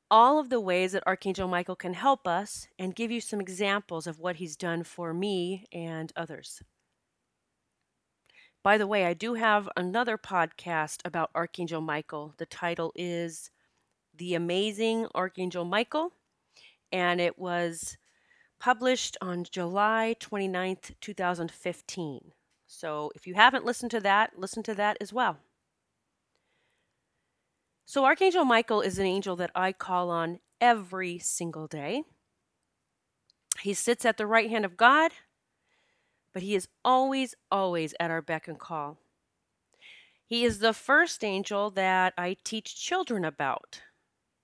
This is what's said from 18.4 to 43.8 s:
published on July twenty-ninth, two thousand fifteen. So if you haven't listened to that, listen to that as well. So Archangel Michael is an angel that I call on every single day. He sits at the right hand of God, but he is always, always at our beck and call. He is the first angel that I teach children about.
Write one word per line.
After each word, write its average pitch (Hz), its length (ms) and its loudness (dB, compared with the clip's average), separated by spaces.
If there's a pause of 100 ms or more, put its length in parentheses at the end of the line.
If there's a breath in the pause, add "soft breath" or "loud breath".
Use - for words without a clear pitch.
published 247 640 0
on 180 220 -4
July 208 760 0
twenty-ninth, 190 800 -4
two 208 140 -12
thousand 175 380 -2
fifteen. 165 800 -10 (340)
So 151 480 -8
if - 140 -18
you 180 80 -8
haven't 247 300 8
listened 240 260 -4
to 233 80 -2
that, 202 400 2
listen 196 240 -8
to 220 100 -6
that 208 260 0
as 202 140 -10
well. 220 240 0 (2500)
So 277 180 2
Archangel 330 420 6
Michael 226 360 4
is 185 160 -2
an 196 80 0
angel 190 300 -2
that 175 180 -4
I 185 200 0
call 180 360 -2
on 170 300 -2 (200)
every 185 600 2
single 156 480 -6
day. 160 340 -6 (1600)
He 196 160 -4
sits - 300 -2
at 220 120 2
the 214 80 -4
right 226 240 2
hand 214 160 -2
of 175 100 -8
God, 294 360 6 (1200)
but 185 80 -6
he 202 140 -2
is 185 120 -2 (160)
always, 262 520 2 (160)
always 175 480 0
at 170 100 0
our 165 140 -2
beck 160 240 -6
and 165 100 -12
call. 151 400 -8 (1300 loud breath)
He 240 180 0
is 220 140 2
the 220 160 4
first 302 500 2
angel 202 460 -2
that 185 480 2
I 180 260 -4
teach - 320 -10
children 277 480 -2
about. 143 580 -6 (640)